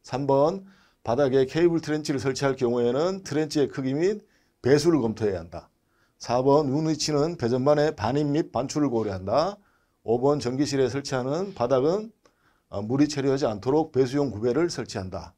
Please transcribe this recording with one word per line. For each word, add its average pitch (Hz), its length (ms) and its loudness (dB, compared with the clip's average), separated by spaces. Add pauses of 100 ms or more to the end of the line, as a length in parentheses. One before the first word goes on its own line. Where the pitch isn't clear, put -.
삼 139 220 -4
번, 147 400 2 (380)
바닥에 131 420 2
케이블 165 360 2
트렌치를 147 380 -4
설치할 135 360 0
경우에는 131 680 0
트렌치의 151 460 0
크기 131 240 -4
및 190 320 -2 (360)
배수를 147 400 4
검토해야 104 380 -2
한다. 82 300 -14 (480)
사 123 240 -2
번, 139 280 4
눈 156 200 0
위치는 151 480 -2
배전반의 147 580 2
반입 139 320 -2
및 151 240 -2
반출을 139 380 -2
고려한다. 113 680 -2 (460)
오 120 160 0
번, 139 200 2
전기실에 131 500 0
설치하는 139 640 -4
바닥은, 143 580 0 (580)
어, 101 120 -6
물이 135 260 2
체류하지 139 380 -2
않도록 127 480 0
배수용 135 380 0
구배를 120 380 -2
설치한다. 95 680 -10